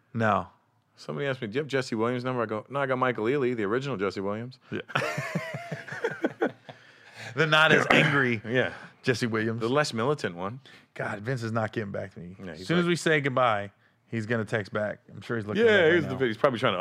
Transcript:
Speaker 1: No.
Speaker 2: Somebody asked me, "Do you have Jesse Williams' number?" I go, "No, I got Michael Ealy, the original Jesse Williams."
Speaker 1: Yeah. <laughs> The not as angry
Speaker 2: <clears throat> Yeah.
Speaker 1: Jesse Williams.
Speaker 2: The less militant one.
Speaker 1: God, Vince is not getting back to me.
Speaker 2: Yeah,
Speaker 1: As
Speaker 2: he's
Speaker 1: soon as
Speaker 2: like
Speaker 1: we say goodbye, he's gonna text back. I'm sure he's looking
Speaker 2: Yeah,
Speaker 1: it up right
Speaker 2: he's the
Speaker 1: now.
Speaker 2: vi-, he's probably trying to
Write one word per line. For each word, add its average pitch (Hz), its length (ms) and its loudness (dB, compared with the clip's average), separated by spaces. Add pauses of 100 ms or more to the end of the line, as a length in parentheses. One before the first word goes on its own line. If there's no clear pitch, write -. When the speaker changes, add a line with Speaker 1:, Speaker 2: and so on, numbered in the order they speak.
(140)
Speaker 1:
No. 104 340 2 (500)
Speaker 2:
Somebody 147 300 -6
asked 131 140 -4
me, 117 60 -6
"Do 101 80 -8
you 143 60 -2
have 151 60 -6
Jesse 127 280 -2
Williams' 120 300 0
number?" 127 160 -2
I 110 40 -2
go, 107 240 -4
"No, 139 120 -4
I 139 40 -2
got 127 120 0
Michael 120 280 0
Ealy, 127 300 2
the 110 80 -2
original 127 340 -2
Jesse 95 240 -2
Williams." 110 380 -6 (100)
Speaker 1:
Yeah. 107 120 -6 (140)
<laughs> - 1500 -6 (880)
The 156 100 4
not 156 280 6
as 147 180 4
angry 143 520 4
Speaker 2:
<clears throat> 110 40 -12
Yeah. 113 240 2 (320)
Speaker 1:
Jesse 123 240 0
Williams. 110 320 0
Speaker 2:
The 113 80 0
less 147 260 0
militant 117 440 -2
one. 107 240 -8 (320)
Speaker 1:
God, 110 260 -8
Vince 117 240 -6
is 110 80 -4
not 110 220 -2
getting 104 180 -6
back 98 220 -8
to - 80 -18
me. 87 200 -16
Speaker 2:
Yeah, 90 100 -12
Speaker 1:
As 78 80 -12
Speaker 2:
he's 92 80 -14
Speaker 1:
soon 165 120 2
as 175 60 2
Speaker 2:
like 175 40 0
Speaker 1:
we 175 60 2
say 156 240 2
goodbye, 123 520 2 (380)
he's 113 160 -4
gonna 113 200 -2
text 107 260 -4
back. 104 280 -4 (140)
I'm 107 80 -14
sure 120 160 -6
he's 104 80 -6
looking 202 200 2
Speaker 2:
Yeah, 220 60 8
Speaker 1:
it 208 60 8
up 175 80 6
right 165 100 6
Speaker 2:
he's 160 100 4
the 135 60 -4
Speaker 1:
now. 127 60 -6
Speaker 2:
vi-, 127 100 2
he's 110 100 -2
probably 127 220 4
trying 120 140 4
to 90 80 0